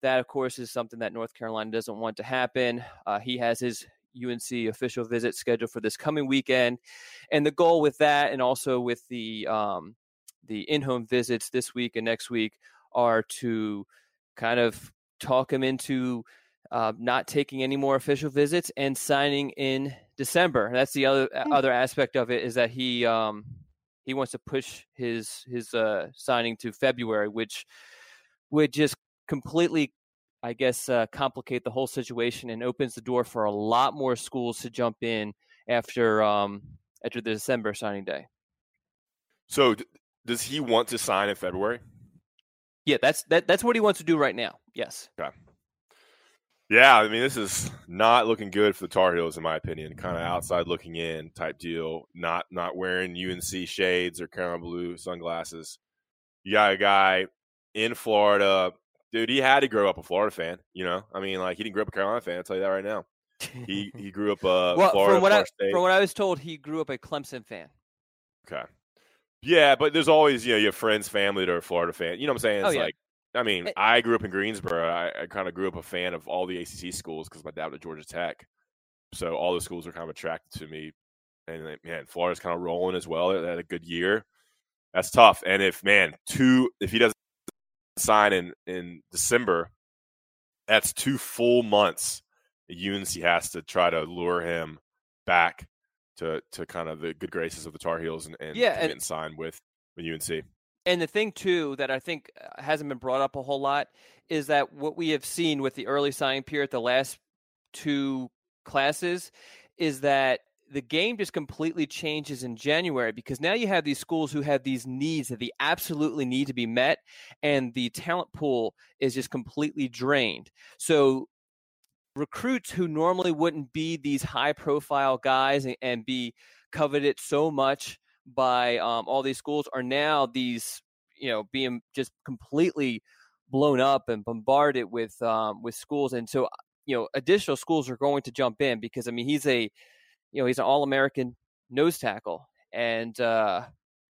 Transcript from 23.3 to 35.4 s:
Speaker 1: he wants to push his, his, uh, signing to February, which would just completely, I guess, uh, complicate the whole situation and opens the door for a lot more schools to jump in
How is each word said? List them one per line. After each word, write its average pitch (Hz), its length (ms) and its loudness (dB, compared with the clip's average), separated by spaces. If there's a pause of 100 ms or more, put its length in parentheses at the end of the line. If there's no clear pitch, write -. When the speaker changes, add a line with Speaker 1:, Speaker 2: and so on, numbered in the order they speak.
Speaker 1:
he 131 100 -8
wants 135 180 -2
to - 80 -10
push - 440 -6 (100)
his, 117 540 -6
his, 120 260 -8
uh, 107 400 0
signing 117 440 -2
to 117 140 -10
February, 113 580 -2
which 110 360 -8 (840)
would 147 240 2
just 147 220 2 (320)
completely, 160 640 0 (500)
I 120 100 -6
guess, 127 360 -2
uh, 120 220 4
complicate 127 520 -4
the 117 80 -6
whole 131 160 -2
situation 120 640 -4
and 113 140 -8
opens 127 320 -4
the 117 60 -14
door 123 220 0
for 120 200 -4
a 104 80 2
lot 113 420 2
more 131 220 -2
schools 120 460 -6
to 123 80 -8
jump 117 320 -2
in 110 320 -2 (360)